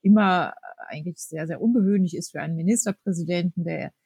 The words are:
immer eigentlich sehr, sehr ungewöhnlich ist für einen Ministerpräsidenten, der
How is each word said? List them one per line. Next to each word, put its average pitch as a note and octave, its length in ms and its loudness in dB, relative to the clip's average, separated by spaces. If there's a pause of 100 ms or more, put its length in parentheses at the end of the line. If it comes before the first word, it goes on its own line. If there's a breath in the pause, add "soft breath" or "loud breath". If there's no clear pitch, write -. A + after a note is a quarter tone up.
immer F#3+ 540 4 (340)
eigentlich D#3 300 -10
sehr, D#3+ 280 -8
sehr D#3+ 140 -6
ungewöhnlich G3 560 2
ist - 140 -8
für D#3 100 -8
einen D#3+ 160 -4
Ministerpräsidenten, F3 1080 -2
der E3 280 -6 (140)